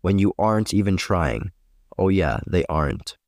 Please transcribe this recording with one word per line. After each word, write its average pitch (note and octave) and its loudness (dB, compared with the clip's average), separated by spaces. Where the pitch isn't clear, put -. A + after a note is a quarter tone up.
when G2 2
you G2 2
aren't A2 0
even G2 2
trying." E2+ -2
Oh F#2+ 2
yeah, F2 0
they F2 0
aren't. - -4